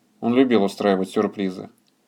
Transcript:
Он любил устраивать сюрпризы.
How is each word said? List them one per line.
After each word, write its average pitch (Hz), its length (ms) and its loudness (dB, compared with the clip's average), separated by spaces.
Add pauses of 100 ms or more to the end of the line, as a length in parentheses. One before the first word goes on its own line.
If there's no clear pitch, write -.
(200)
Он 117 160 0
любил 123 280 4
устраивать 98 460 0
сюрпризы. 101 600 -4 (380)